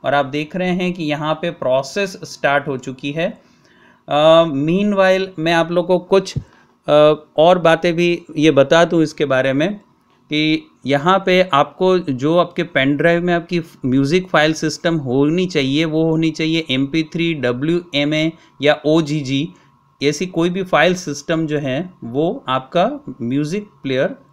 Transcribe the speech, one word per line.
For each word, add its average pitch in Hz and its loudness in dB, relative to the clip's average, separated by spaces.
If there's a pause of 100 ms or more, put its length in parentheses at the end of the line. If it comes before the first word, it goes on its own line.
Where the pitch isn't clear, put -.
और 131 0
आप 143 0
देख 147 -8
रहे 180 -2
हैं 180 -2
कि 175 -8
यहाँ 151 -2
पे 170 -4
प्रोसेस 160 -2
स्टार्ट 143 -2
हो 139 -6
चुकी 135 -10
है। 165 -6 (680)
अ, 160 6
मीनवाइल 190 0
मैं 165 0
आप 165 0
लोगों 175 0
को 180 -6
कुछ, 196 0 (540)
अ, 143 2 (440)
और 175 6
बातें 165 2
भी 175 0 (120)
ये 151 4
बता 147 4
दूँ 165 2
इसके 151 -2
बारे 131 0
में 180 -2 (520)
कि 156 0 (200)
यहाँ 160 2
पे 185 4
आपको 180 0
जो 151 0
आपके 175 -2
पेन 139 0
ड्राइव 170 2
में 175 0
आपकी 170 -4 (260)
म्यूजिक 139 0
फाइल 156 2
सिस्टम 165 -4
होनी 147 0
चाहिए, 147 -2
वो 160 0
होनी 160 0
चाहिए 160 -2
एमपी 139 0
थ्री, 165 -4
डब्ल्यूएमए 151 -2 (300)
या 147 2
ओजीजी। 151 0 (540)
ऐसी 147 0
कोई 175 -2
भी 190 -6
फाइल 180 2
सिस्टम 160 -4
जो 147 -2
है 139 -6 (140)
वो 156 -4
आपका 175 -2
म्यूजिक 147 -4
प्लेयर 151 -4 (160)